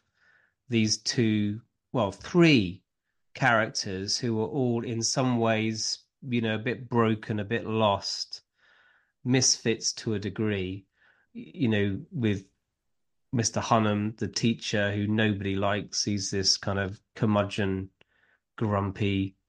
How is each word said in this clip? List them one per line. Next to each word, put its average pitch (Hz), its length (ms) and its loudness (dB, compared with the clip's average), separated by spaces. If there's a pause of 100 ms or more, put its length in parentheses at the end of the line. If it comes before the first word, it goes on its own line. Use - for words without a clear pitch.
(680)
these 110 300 2
two, 107 600 0 (320)
well, 104 200 0
three 143 680 4 (520)
characters 107 840 0
who 117 160 -2
were 110 120 0
all 120 380 -2
in 113 180 -4
some 127 360 0
ways, 110 600 0 (300)
you 120 120 0
know, 110 160 0
a - 20 -4
bit 120 300 -6
broken, 110 500 0
a 104 60 -4
bit 104 200 -2
lost, 107 760 -2 (840)
misfits 123 680 2
to - 220 -4
a 101 40 -2
degree, 98 640 -4 (500)
y-, 233 200 -16
you 147 140 0
know, 101 320 0 (100)
with 110 340 -2 (880)
Mister 113 280 -2
Hunnam, 107 580 2
the 104 100 -4
teacher 104 640 0
who 104 140 -2
nobody 104 500 0
likes. 101 480 -2
He's 101 260 -2
this 98 260 2
kind 98 220 -2
of 95 220 -4 (140)
curmudgeon, 101 760 0 (680)
grumpy, 98 800 0 (120)